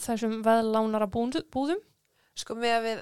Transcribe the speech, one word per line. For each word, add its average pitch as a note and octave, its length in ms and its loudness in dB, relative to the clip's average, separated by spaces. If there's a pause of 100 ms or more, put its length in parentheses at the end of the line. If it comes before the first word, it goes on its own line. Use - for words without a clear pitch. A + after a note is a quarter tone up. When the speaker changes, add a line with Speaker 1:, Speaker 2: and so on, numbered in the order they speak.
Speaker 1:
þessum A3 400 -2
veðlánara A3 640 2
búnd-, A#3+ 320 -2 (120)
búðum. C#4+ 260 0 (580)
Speaker 2:
Sko, - 180 -8
miðað A#3 300 0
við A3+ 160 -2